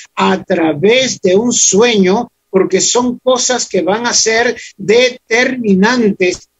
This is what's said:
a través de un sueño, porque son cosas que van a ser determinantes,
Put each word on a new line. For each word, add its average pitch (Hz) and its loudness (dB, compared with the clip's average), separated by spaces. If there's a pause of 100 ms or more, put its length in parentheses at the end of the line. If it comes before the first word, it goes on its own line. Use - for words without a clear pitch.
(160)
a 190 0
través 185 0
de 185 2
un 233 0
sueño, 214 0 (200)
porque 185 0
son 247 -2
cosas 247 -2
que 185 -2
van 202 -2
a 226 -2
ser 233 0 (220)
determinantes, 226 0 (100)